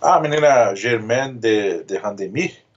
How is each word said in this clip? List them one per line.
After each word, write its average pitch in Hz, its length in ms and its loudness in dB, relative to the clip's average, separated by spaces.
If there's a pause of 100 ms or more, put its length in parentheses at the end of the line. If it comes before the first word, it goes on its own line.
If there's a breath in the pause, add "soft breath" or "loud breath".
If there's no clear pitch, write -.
Ah, 170 160 4
a 156 40 4
menina 147 540 2
Germaine 117 640 -2
de, 104 460 0
de 98 140 -8
Randemi, 104 580 -6 (200)